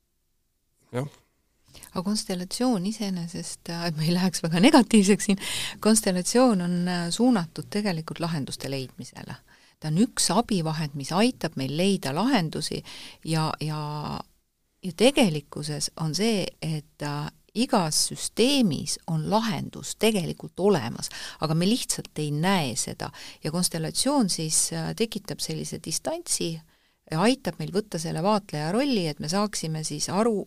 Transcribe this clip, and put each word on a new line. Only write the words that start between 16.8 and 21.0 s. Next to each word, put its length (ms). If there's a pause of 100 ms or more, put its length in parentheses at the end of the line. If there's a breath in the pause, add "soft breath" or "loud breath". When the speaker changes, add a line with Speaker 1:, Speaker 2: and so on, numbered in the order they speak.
Speaker 2:
äh, 280 (240)
igas 560
süsteemis 960
on 240
lahendus 680
tegelikult 600
olemas, 520 (300 loud breath)